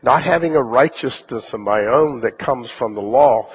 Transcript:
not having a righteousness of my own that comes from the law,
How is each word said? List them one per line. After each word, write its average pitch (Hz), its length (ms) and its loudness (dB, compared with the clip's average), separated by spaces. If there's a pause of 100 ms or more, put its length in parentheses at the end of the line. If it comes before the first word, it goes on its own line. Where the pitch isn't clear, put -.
not 139 180 2
having 170 340 0
a 147 60 4
righteousness 127 880 -2
of 110 80 -8
my 104 240 0
own 135 380 0
that 110 160 -4
comes 127 320 -6
from 110 240 -6
the 104 80 -8
law, 117 540 2